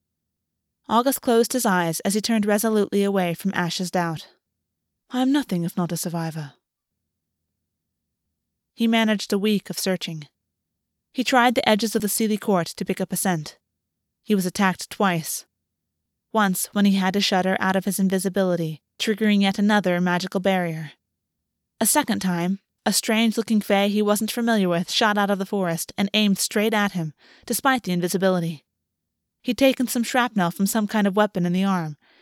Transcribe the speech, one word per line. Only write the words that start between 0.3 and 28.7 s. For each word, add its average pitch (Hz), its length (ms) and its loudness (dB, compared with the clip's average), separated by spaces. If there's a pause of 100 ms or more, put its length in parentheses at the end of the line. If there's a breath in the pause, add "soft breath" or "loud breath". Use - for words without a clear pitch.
August 247 340 0
closed 233 320 2
his 247 120 -2
eyes 175 360 0
as 190 120 -2
he 208 80 0
turned 220 240 0
resolutely 208 580 2
away 190 300 0
from 190 200 -4
Ash's 175 380 -4
doubt. 170 360 -2 (800)
"I 254 120 -2
am 262 100 2
nothing 196 340 0
if 175 120 -6
not 175 140 -2
a 165 60 -4
survivor." 160 560 -8 (2250)
He 226 140 0
managed 220 460 0
a 202 40 2
week 202 320 0
of 180 80 -8
searching. 165 520 -6 (840)
He 254 120 -4
tried 247 320 4
the - 120 0
edges 214 280 2
of 202 60 0
the 208 60 -2
Seelie 214 320 0
court 180 280 0
to - 180 -8
pick - 140 -4
up 190 120 -4
a 185 60 -4
scent. 170 420 -2 (640)
He 214 100 0
was 190 120 0
attacked 185 440 -2
twice. 180 560 -2 (840)
Once, 202 420 0
when 202 120 2
he 196 80 6
had 190 200 2
to 202 80 0
shudder 185 380 0
out 190 160 0
of 190 100 0
his 196 140 -4
invisibility, 185 840 0 (160)
triggering 208 460 2
yet 196 160 0
another 196 420 2
magical 180 380 0
barrier. 175 540 -2 (880)
A 220 60 0
second 214 360 0
time, 180 380 -2 (280)
a 208 40 0
strange-looking 220 680 0
fae 202 260 2
he 208 140 0
wasn't 208 300 0
familiar 226 360 0
with 170 220 0
shot 208 260 2
out 202 140 2
of 202 80 0
the 190 80 -4
forest 180 500 -4
and 196 200 -2
aimed 208 240 4
straight 214 340 -2
at 202 200 0
him, 160 200 -4 (320 soft breath)
despite 262 380 -2
the 185 80 -4
invisibility. 175 760 0 (760)